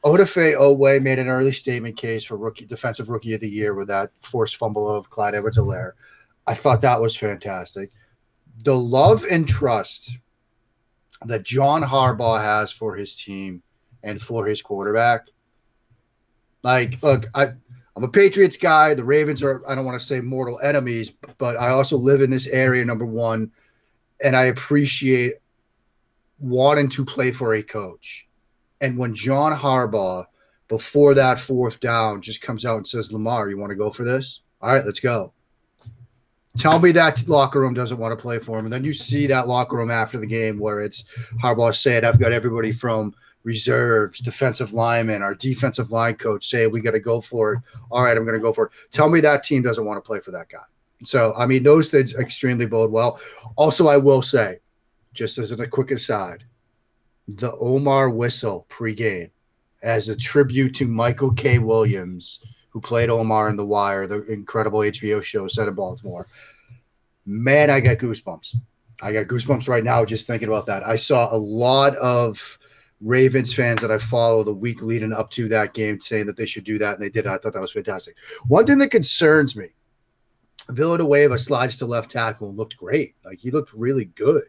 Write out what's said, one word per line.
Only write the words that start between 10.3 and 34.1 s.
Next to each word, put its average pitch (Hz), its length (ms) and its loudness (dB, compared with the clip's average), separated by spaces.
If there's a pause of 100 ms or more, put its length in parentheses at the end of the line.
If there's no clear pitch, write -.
that 110 200 -6
John 139 380 2
Harbaugh 120 600 2
has 107 280 0
for 107 240 -8
his 101 220 -12
team 95 460 -12 (400)
and 104 180 -10
for 113 240 -6
his 104 160 -2
quarterback, 110 680 0 (1300)
like, 127 400 0
look, 131 220 4 (100)
I, 139 200 0 (420)
I'm 110 80 -6
a 127 40 -6
Patriots 190 500 4
guy. 156 340 6
The 131 100 -2
Ravens 147 400 2
are, 135 240 -2
I 135 80 -4
don't 131 120 -4
wanna 123 120 -6
say 127 220 -6
mortal 123 420 -6
enemies, 123 480 -2 (280)
but 120 180 -2
I 120 140 0
also 135 260 2
live 135 240 4
in 135 80 4
this 131 200 -2
area, 127 360 2
number 117 220 -4
one, 113 440 -4 (720)
and 131 120 4
I 127 120 6
appreciate 127 880 0 (1040)
wanting 139 480 2
to 131 160 -4
play 127 260 -2
for 120 240 -2
a 107 80 -2
coach. - 640 -14 (540)
And 127 180 -4
when 120 160 -4
John 139 420 0
Harbaugh, 107 680 -2 (400)
before 143 480 4
that 131 240 4
fourth 123 400 -2
down, 113 420 0
just 110 200 -14
comes 113 240 -10
out 113 140 -2
and 98 80 -10
says, 107 260 -8
"Lamar, 110 360 -2
you 98 80 -8
wanna 101 200 -8
go 104 160 -2
for - 100 -10
this? 131 380 -4 (200)